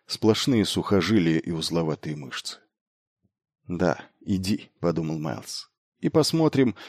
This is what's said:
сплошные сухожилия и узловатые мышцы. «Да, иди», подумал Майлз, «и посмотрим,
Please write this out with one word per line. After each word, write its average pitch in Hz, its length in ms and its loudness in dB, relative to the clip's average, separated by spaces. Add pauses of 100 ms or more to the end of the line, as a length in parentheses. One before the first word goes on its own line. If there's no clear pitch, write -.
сплошные 110 580 2
сухожилия 87 760 2
и - 120 -4
узловатые 80 680 -4
мышцы. - 420 -12 (1080)
«Да, 87 340 0 (200)
иди», 95 500 -4 (100)
подумал 80 380 -2
Майлз, - 520 -10 (300)
«и - 80 -4
посмотрим, 147 680 2 (140)